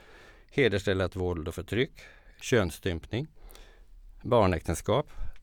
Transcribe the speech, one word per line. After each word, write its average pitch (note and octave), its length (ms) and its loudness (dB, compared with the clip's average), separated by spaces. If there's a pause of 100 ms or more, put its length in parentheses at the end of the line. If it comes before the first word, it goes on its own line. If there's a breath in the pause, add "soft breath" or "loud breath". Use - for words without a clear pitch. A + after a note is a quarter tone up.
(500 loud breath)
hedersrelaterat G2 640 0
våld F2 320 -4
och E2 60 -8
förtryck, G#2 460 -4 (400 loud breath)
könsstympning, G2 840 -2 (960 soft breath)
barnäktenskap, G#2 880 2 (320 loud breath)